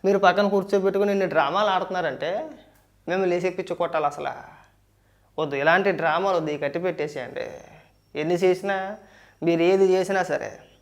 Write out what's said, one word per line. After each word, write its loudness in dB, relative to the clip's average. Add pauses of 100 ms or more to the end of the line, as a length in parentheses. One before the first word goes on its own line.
మీరు 4
పక్కన 6
కూర్చోబెట్టుకుని 2
ఇన్ని 0
డ్రామాలు 2
ఆడుతున్నారంటే -2 (580)
మేము 0
లేసే 0
పిచ్చి -6
కొట్టాలి -2
అసలు. -4 (1120)
వద్దు, -4
ఇలాంటి 4
డ్రామాలు 0
వద్దు, -2
ఇవి -4
కట్టి -4
పెట్టేసేయండి. -6 (680)
ఎన్ని 0
చేసినా, 0 (460)
మీరు 2
ఏది 6
చేసినా 2
సరే -6 (220)